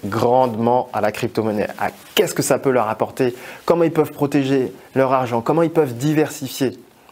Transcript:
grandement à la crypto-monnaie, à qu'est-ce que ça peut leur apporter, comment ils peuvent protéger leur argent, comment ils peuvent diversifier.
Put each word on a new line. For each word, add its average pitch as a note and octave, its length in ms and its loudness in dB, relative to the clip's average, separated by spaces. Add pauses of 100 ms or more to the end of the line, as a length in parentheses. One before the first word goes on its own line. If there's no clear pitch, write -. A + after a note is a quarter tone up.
grandement A#2+ 880 2
à G#2+ 80 -2
la G#2 120 0
crypto-monnaie, G#2+ 560 -2 (100)
à G2+ 120 -2 (260)
qu'est-ce F3+ 180 0
que - 80 -2
ça B2+ 160 2
peut C3+ 140 0
leur A2+ 160 2
apporter, A#2+ 440 -2 (320)
comment E3+ 200 4
ils D#3+ 80 0
peuvent D#3 180 0
protéger C3+ 640 0 (240)
leur C3 160 2
argent, A#2+ 280 0
comment D#3 220 2
ils E3 80 2
peuvent D3+ 240 0
diversifier. C#3+ 840 -2 (360)